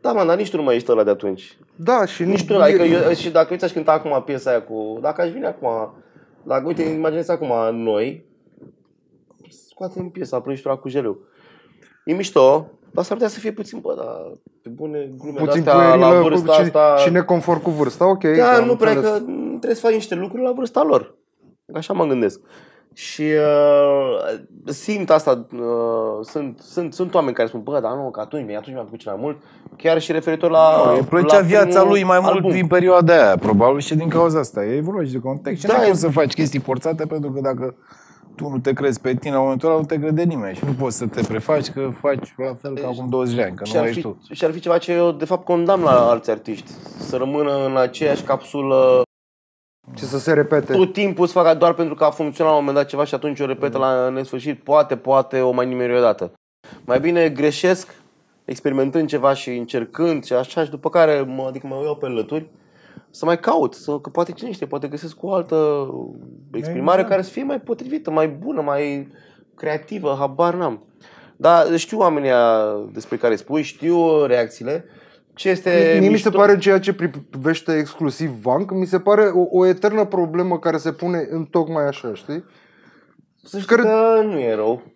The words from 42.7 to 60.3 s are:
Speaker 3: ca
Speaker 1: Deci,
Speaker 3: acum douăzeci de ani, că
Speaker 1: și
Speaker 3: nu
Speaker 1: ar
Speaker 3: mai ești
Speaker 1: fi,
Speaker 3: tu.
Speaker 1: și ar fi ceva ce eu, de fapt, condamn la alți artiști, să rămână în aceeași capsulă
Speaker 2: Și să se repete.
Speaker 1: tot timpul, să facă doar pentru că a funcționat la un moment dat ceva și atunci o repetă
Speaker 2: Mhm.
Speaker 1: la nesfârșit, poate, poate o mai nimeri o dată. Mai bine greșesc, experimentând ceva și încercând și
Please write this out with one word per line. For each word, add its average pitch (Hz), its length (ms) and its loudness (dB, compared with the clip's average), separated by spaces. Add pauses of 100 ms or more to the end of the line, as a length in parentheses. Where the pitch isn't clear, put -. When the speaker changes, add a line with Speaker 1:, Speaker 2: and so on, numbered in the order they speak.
Speaker 3:
ca 139 60 -8
Speaker 1:
Deci, 139 40 -8
Speaker 3:
acum 127 240 -8
douăzeci 123 280 -2
de 120 60 -2
ani, 92 120 -4
că 101 100 -12
Speaker 1:
și 107 80 -10
Speaker 3:
nu 135 60 0
Speaker 1:
ar 151 60 0
Speaker 3:
mai 117 100 -2
ești 165 80 -8
Speaker 1:
fi, 117 60 -8
Speaker 3:
tu. - 260 -16
Speaker 1:
și - 100 -4
ar 160 60 2
fi 165 100 -10
ceva 170 180 0
ce 175 140 -4
eu, 170 200 2
de 151 120 -6
fapt, 180 200 -4
condamn 170 380 0
la 127 260 4
alți 117 220 0
artiști, 107 400 -8 (280)
să - 180 -8
rămână 139 480 -2
în 135 120 -2
aceeași 131 460 0
capsulă 131 800 2 (920)
Speaker 2:
Și - 80 -12
să 135 140 -6
se 160 140 0
repete. 147 400 2
Speaker 1:
tot 185 200 2
timpul, 190 340 0
să 170 60 -4
facă 165 220 4
doar 170 200 2
pentru 165 200 -4
că 156 100 0
a 147 60 4
funcționat 156 420 0
la 151 60 4
un 143 60 0
moment 139 180 0
dat 139 80 -4
ceva 143 140 -2
și 143 100 -6
atunci 139 260 -6
o 143 60 -2
repetă 135 320 -4
Speaker 2:
Mhm. 135 80 0
Speaker 1:
la 127 220 0
nesfârșit, 131 540 -8
poate, 143 340 2
poate 131 440 0
o 127 100 2
mai 123 160 0
nimeri 123 300 -2
o 123 40 4
dată. 107 320 0 (520)
Mai 127 160 0
bine 170 280 2
greșesc, 151 720 -2 (460)
experimentând 135 640 -2
ceva 139 260 0
și 127 220 -8
încercând 127 680 -4
și - 80 -6